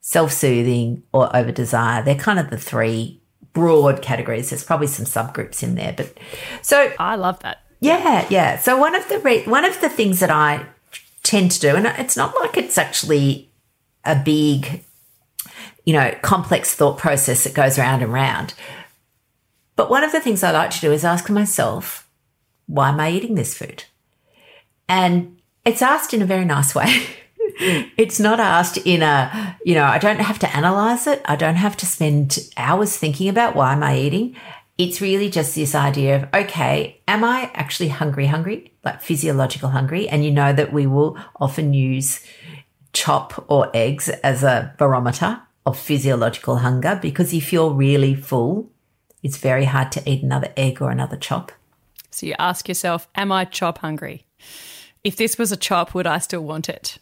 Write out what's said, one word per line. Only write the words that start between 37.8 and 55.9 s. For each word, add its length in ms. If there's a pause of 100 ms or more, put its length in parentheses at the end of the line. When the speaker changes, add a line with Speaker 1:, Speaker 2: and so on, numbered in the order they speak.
Speaker 1:
hungry, 360
hungry, 480 (100)
like 180
physiological 680
hungry? 400
And 160
you 60
know 200
that 220
we 120
will 320 (220)
often 340
use 460 (720)
chop 560
or 260
eggs 360
as 340
a 340
barometer 600 (260)
of 140
physiological 800
hunger, 440
because 320
if 200
you're 180
really 440
full, 540 (540)
it's 140
very 280
hard 280
to 160
eat 140
another 340
egg 240
or 100
another 240
chop. 380 (580)
Speaker 2:
So 140
you 120
ask 300
yourself, 480
"Am 160
I 140
chop 320
hungry? 480 (800)
If 100
this 220
was 160
a 40
chop, 360